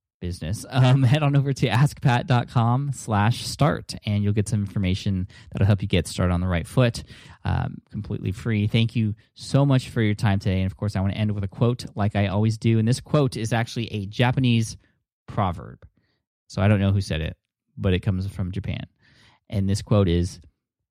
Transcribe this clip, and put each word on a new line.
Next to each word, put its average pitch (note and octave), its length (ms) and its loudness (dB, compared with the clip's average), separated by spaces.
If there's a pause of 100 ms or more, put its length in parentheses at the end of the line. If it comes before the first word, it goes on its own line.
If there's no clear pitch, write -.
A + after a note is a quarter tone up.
(200)
business, E2+ 500 -6
um, C3 340 4
<laughs> - 0 -
head C3+ 180 4
on C#3+ 140 2
over C#3 180 2
to C3 160 0
ask B2+ 320 2
pat B2+ 260 2
dot A#2+ 220 2
com B2+ 420 0
slash A2 540 0
start, - 480 0 (120)
and G#2 180 0
you'll G2+ 100 2
get G#2 160 -2
some G#2 120 0
information F#2+ 640 -2 (240)
that'll - 160 2
help G2 140 2
you G2 60 -4
get F2+ 200 0
started F2+ 260 0
on F2 80 0
the F#2 60 -2
right F2 200 -2
foot, - 360 0 (420)
um, F2+ 320 -2 (140)
completely G#2 420 -6
free. G#2 340 -2
Thank A2+ 280 2
you A2 200 0 (200)
so C#3 300 2
much C#3 240 2
for A#2+ 120 -2
your G#2 140 2
time G2 240 2
today. F#2+ 220 0
And F#2 80 0
of - 60 -8
course, G2 220 -4
I - 20 0
wanna G2 140 0
end G#2+ 180 -2
with G2+ 140 -4
a - 20 -8
quote A#2+ 380 -2 (100)
like G#2 220 0
I G2+ 100 2
always A2 300 0
do. A2+ 200 2
And A2 100 2
this B2+ 120 0
quote C#3+ 380 0
is A2 160 -4
actually A#2 400 -4
a G2+ 120 -6
Japanese A#2+ 680 0 (520)
proverb. D#2+ 600 -6 (600)
So - 140 -4
I G2 60 4
don't G#2 140 4
know G2 100 4
who G2+ 80 2
said D#2+ 220 -4
it, D#2 160 -6 (400)
but G2 160 0
it F2+ 60 2
comes F#2 280 -2
from F#2 240 -6
Japan. - 360 -8 (640)
And G2 200 -2
this G2 120 0
quote G2+ 280 2
is, E2+ 320 0 (500)